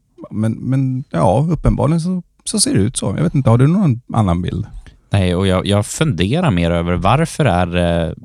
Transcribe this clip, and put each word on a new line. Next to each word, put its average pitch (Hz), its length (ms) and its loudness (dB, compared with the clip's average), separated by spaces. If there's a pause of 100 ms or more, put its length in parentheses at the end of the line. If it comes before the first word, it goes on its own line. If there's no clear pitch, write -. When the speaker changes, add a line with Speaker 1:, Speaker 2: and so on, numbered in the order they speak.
(300)
Speaker 1:
men, 110 220 -2
men 131 580 -4
ja, 139 400 2
uppenbarligen 131 500 0
så, 180 220 -4 (220)
så 214 160 -4
ser 277 140 0
det 196 60 4
ut 113 160 0
så. - 200 -4
Jag - 80 0
vet 175 100 -2
inte, 131 160 2
har 117 80 6
du 131 80 4
någon 160 340 2 (120)
annan 90 300 0
bild? 101 240 -6 (440)
Speaker 2:
Nej, 92 240 0
och 95 120 0
jag, 92 200 0
jag 101 200 2
funderar 131 640 0
mer 85 200 2
över 87 240 0
varför 123 500 0
är 90 220 2
det, 85 480 0 (100)